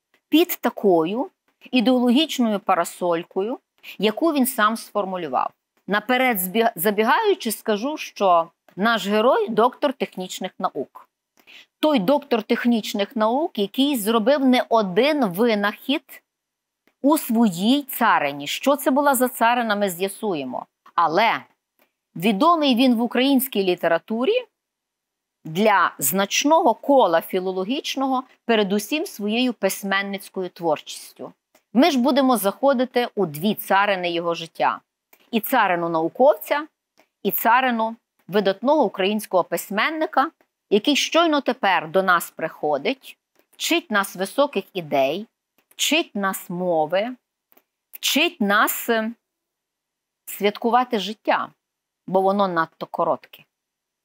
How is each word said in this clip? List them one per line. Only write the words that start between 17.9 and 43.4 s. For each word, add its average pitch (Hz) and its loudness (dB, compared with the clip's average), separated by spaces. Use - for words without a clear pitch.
Що - 0
це 285 0
була 277 2
за 247 2
царина, 233 0
ми 208 0
з'ясуємо. 170 -6
Але 170 2
відомий 262 2
він 247 4
в 226 0
українській 247 0
літературі 220 0
для 180 2
значного 214 0
кола 208 2
філологічного, 226 -4
передусім 214 0
своєю 226 -4
письменницькою 196 -6
творчістю. - -6
Ми 302 4
ж 269 0
будемо 254 2
заходити 240 0
у 196 0
дві 160 -2
царини 190 0
його 170 -2
життя. 151 -4
І 226 -2
царину 185 0
науковця, 269 0
і 196 -2
царину 233 0
видатного 214 2
українського 196 0
письменника, 269 -2
який 214 2
щойно 302 2
тепер 170 -2
до 190 2
нас 175 0
приходить, 160 -6